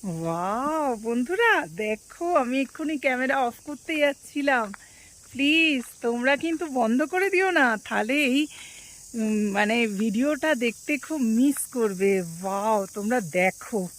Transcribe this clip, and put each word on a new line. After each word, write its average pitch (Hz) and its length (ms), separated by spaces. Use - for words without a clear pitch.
ওয়াও, 208 920
বন্ধুরা 269 720
দেখো, 214 680
আমি 262 260
এক্ষুনি 302 360
ক্যামেরা 262 420
অফ 240 140
করতে 302 320
যাচ্ছিলাম। 277 760
প্লিজ 285 520
তোমরা 240 360
কিন্তু 330 280
বন্ধ 254 380
করে 370 260
দিও 370 220
না, 247 260
তাহলে 214 240
এই, 285 340
উম, 214 380
মানে 214 360
ভিডিওটা 240 680
দেখতে 247 420
খুব 311 240
মিস 240 460
করবে। 196 540
ওয়াও, 196 720
তোমরা 220 280
দেখো 180 680